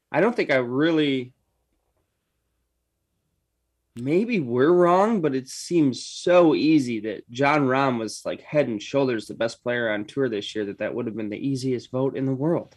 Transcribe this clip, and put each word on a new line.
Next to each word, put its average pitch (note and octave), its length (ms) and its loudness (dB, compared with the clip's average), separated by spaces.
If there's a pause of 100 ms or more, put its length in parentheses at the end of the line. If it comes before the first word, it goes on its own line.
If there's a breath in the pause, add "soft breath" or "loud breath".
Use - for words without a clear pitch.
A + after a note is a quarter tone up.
(120)
I D3 100 0
don't A#3 140 2
think D#3+ 160 -2
I C3+ 60 4
really, C3+ 760 0 (2500)
maybe F3+ 440 0
we're B2+ 320 2
wrong, F3+ 500 4
but D3 120 0
it C3+ 140 -4
seems D3 580 0
so F3 480 4
easy B2+ 460 2
that G#2 320 -8
Jon C#3 300 2
Rahm C3 360 2
was, A2 280 -8
like, F2+ 160 -6
head D3 260 0
and G#2+ 140 -4
shoulders B2+ 440 -2
the - 80 -12
best - 300 -6
player A#2+ 280 -2
on G#2 140 -4
tour C3 240 -2
this G#2 240 -6
year, G#2+ 120 -4
that G2 140 -8
that G#2 140 -4
would A#2+ 140 -6
have G#2 80 -8
been G#2+ 140 -6
the G#2+ 180 -6
easiest B2+ 440 -4
vote C3 240 -2
in C3+ 100 -4
the C3+ 80 -2
world. C#3 440 -4